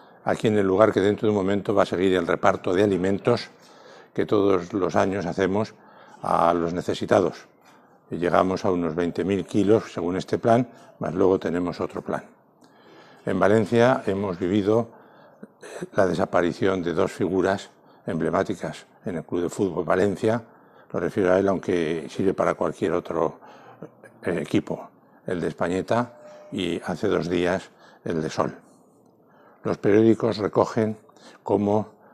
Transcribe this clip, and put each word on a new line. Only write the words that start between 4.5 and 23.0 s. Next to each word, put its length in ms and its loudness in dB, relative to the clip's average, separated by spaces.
los 240 -2
años 300 0
hacemos 500 -2
a 300 2
los 220 0
necesitados. 720 0
Y 60 -8
llegamos 480 2
a 80 2
unos 240 -2
veinte 260 -2
mil 240 -2
kilos, 460 2
según 240 -4
este 220 -4
plan, 300 2
más 160 -6
luego 240 4
tenemos 420 -4
otro 220 -6
plan. 220 -6
En 140 -2
Valencia 680 4
hemos 340 -4
vivido, 480 0
eh, 300 -14
la 160 2
desaparición 760 0
de 120 -4
dos 180 0
figuras 580 -2
emblemáticas 800 -4
en 140 -6
el 60 -10
Club 180 -4
de 80 -4
Fútbol 340 -4
Valencia. 580 0
Lo 60 -4
refiero 340 0
a 60 4
él, 80 2
aunque 640 -2
sirve 240 0
para 200 0
cualquier 360 -2
otro, 480 -2